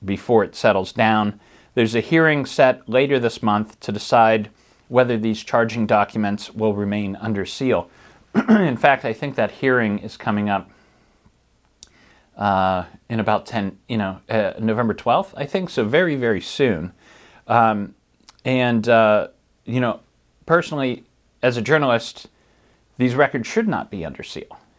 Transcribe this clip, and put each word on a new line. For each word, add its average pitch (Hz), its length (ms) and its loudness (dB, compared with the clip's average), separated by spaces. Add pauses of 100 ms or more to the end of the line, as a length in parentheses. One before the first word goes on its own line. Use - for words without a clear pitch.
before 101 400 0
it - 100 -8
settles 98 380 0
down. 107 480 0 (340)
There's 117 200 0
a 117 60 2
hearing 156 460 2
set - 420 2
later 135 300 2
this 117 240 -2
month 107 380 -2
to - 120 -8
decide 110 580 2 (380)
whether 123 280 2
these 110 260 -2
charging 113 440 0
documents 104 640 0
will 110 220 -2
remain 101 420 -4
under 104 300 -6
seal. 113 440 -2 (220)
<clears throat> - 360 -4
In 185 280 4
fact, - 280 2
I 117 80 -2
think 139 240 -8
that 107 160 0
hearing 117 460 0
is - 180 -12
coming 104 320 -2
up, 98 200 -2 (1700)
uh, 95 480 0 (240)
in 113 120 -4
about 107 260 -2
ten, 98 320 -6 (100)
you 117 100 -4
know, 95 300 -4
uh, 110 300 -2
November 110 360 -2
twelfth, 151 420 -2
I 143 100 -6
think, 185 240 -4
so 120 140 -2
very, 151 320 2
very 117 240 0
soon. 92 520 -2 (540)
Um, 110 480 0 (500)
and, 123 440 0
uh, 110 400 4 (360)
you 123 160 -4
know, 117 200 -4 (460)
personally, 151 580 -2 (380)
as 127 140 2
a 117 60 -2
journalist, 131 640 0 (680)
these 123 180 0
records 135 340 0
should 226 200 -2
not 117 220 -4
be 87 140 -8
under 73 180 -12
seal. - 360 -16 (200)